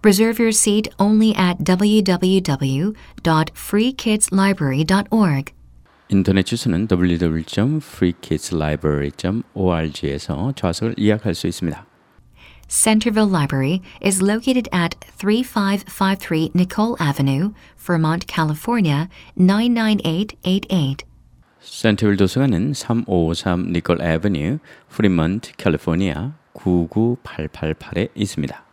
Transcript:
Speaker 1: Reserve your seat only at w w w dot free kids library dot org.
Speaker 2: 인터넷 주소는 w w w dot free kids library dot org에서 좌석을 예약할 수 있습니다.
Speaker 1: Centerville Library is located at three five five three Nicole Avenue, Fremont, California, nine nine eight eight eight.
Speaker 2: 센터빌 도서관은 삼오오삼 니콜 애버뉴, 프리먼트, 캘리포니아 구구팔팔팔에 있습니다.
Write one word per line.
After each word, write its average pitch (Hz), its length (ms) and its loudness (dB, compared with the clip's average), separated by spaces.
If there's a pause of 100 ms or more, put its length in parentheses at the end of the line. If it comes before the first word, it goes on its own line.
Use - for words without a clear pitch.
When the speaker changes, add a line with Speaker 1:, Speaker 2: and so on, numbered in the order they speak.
Speaker 1:
Reserve 220 400 4
your 226 60 4
seat 214 480 2
only 214 400 4
at 180 260 0
w 208 380 4
w 185 400 2
w 143 520 -2 (280)
dot 160 340 2
free 226 380 0
kids 214 400 -2
library 185 500 0
dot 190 280 0
org. 160 420 0 (560)
Speaker 2:
인터넷 98 340 4
주소는 110 440 -2
w 90 320 2
w 82 240 0
w - 20 -8
dot 143 400 -2
free 90 340 0
kids - 320 -6
library 76 600 -2
dot 104 320 -4 (100)
org에서 80 1040 -2
좌석을 95 420 -2
예약할 104 380 0
수 - 100 -8
있습니다. 85 400 -6 (840)
Speaker 1:
Centerville 220 600 2
Library 151 520 0 (220)
is 190 200 0
located 233 500 0
at 170 240 0 (220)
three 214 220 2
five 202 460 -2
five 196 300 -2
three 165 380 -2
Nicole 208 440 0
Avenue, 143 540 0 (240)
Fremont, 165 480 -2
California, 156 840 -2 (300)
nine 214 400 2
nine 214 260 2
eight 185 400 -2
eight 190 300 0
eight. 139 320 -2 (540)
Speaker 2:
센터빌 104 580 0
도서관은 101 560 2
삼오오삼 90 1000 0
니콜 85 300 0
애버뉴, 85 560 0 (320)
프리먼트, 92 680 0
캘리포니아 87 760 -2 (200)
구구팔팔팔에 87 1600 -2
있습니다. 98 580 -6